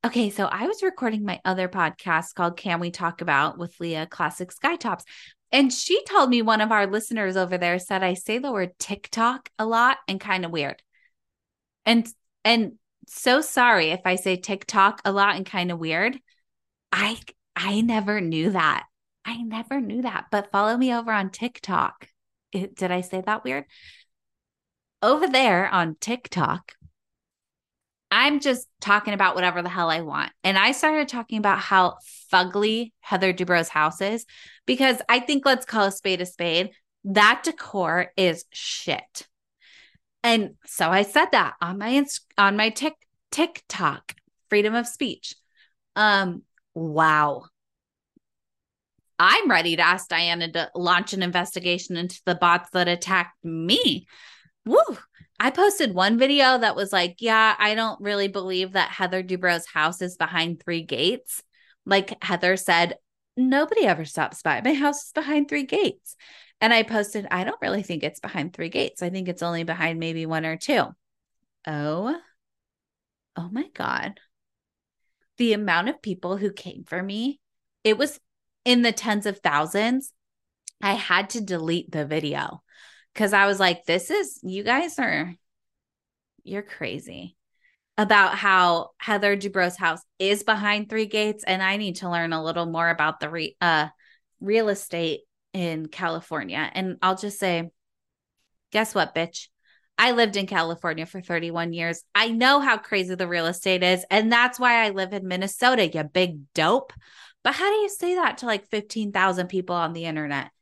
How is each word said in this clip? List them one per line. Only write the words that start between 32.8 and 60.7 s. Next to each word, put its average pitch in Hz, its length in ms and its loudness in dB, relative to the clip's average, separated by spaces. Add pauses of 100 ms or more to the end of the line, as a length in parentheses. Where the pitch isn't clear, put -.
Heather 185 320 0
Dubrow's 175 380 0
house 156 300 0
is, 214 240 -4 (420)
because 254 420 2
I 247 100 6
think, 277 260 0
let's 262 220 2
call 214 200 2
a 196 40 2
spade 190 300 -2
a 180 60 -4
spade, 175 440 -2 (320)
that 208 400 6
decor 180 720 -2
is 180 360 2
shit. - 720 -8 (960)
And 226 320 2 (100)
so - 260 0
I 190 120 4
said 294 300 2
that 196 280 2
on 175 160 -4
my 202 120 -6
Inst-, 277 500 -2
on 202 180 6
my 220 140 2
Tik-, 294 380 -6 (240)
TikTok, - 840 -4 (340)
freedom 214 280 2
of 233 100 -2
speech. - 480 -8 (640)
Um, 196 460 2 (300)
wow. 151 760 2 (1700)
I'm 254 320 4
ready 170 260 2
to 170 60 2
ask 180 260 2
Diana 170 440 -2
to 165 220 -4
launch 175 380 0
an 190 100 -4
investigation 175 760 -4
into 175 300 -8
the 180 80 2
bots 175 360 2
that 175 180 2
attacked 190 560 -2
me. 175 640 0 (580)
Woo! 330 340 2 (400)
I 240 120 2
posted 349 440 2
one 202 240 2
video 269 400 4
that 226 180 0
was 196 160 -4
like, 180 260 0
"Yeah, 220 400 4
I 214 160 2
don't 220 260 -2
really 202 280 0
believe 190 440 -4
that 190 180 0
Heather 185 320 -2
Dubrow's 180 440 -2
house 160 360 -2
is 180 140 -8
behind 165 440 -2
three 170 220 -4